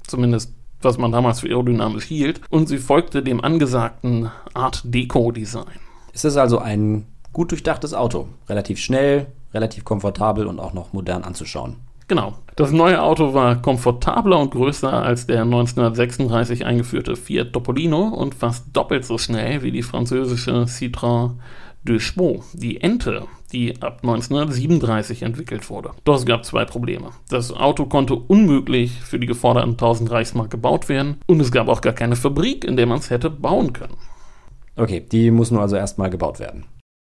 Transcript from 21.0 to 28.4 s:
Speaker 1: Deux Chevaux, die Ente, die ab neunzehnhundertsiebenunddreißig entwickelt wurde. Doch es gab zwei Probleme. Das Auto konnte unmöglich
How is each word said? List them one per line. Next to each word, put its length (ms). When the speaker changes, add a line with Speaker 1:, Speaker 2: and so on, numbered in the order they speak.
Speaker 1:
Deux 180
Chevaux, 420
die 260
Ente, 460
die 300
ab 200
neunzehnhundertsiebenunddreißig 1200
entwickelt 480
wurde. 200
Doch 140
es 100
gab 180
zwei 200
Probleme. 460
Das 240
Auto 340
konnte 300
unmöglich 760